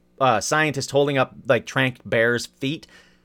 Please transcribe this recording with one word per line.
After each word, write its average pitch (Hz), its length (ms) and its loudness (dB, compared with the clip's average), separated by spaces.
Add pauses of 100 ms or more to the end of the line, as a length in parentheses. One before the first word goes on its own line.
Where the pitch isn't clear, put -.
(200)
uh, 120 200 2
scientists 151 520 -2
holding 143 260 2
up, 127 160 -2 (120)
like, 120 200 2
tranked 131 420 -4
bears' 117 380 0
feet. 139 400 -8 (380)